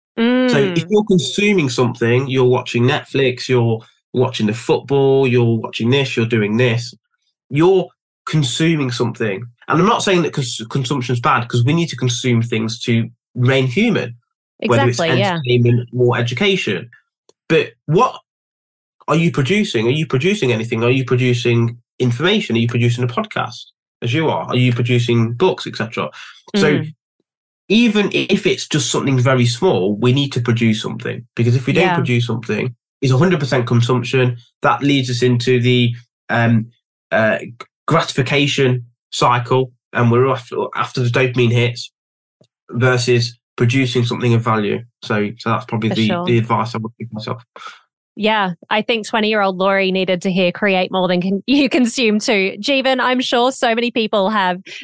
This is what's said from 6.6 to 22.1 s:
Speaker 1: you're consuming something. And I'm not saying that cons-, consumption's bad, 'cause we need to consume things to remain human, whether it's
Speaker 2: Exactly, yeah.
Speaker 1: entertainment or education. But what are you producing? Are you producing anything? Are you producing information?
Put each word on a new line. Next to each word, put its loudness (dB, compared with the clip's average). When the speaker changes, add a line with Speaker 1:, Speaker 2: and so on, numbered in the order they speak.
Speaker 1:
you're 2
consuming 0
something. -4
And 0
I'm 4
not 0
saying 2
that -4
cons-, -6
consumption's -4
bad, 0
'cause 0
we 2
need 0
to -10
consume 0
things -4
to 0
remain 2
human, 0
whether 2
it's -2
Speaker 2:
Exactly, 0
yeah. 0
Speaker 1:
entertainment 2
or 2
education. -2
But 0
what 2
are 2
you 2
producing? 0
Are 4
you -2
producing 0
anything? -2
Are 4
you 0
producing 0
information? 0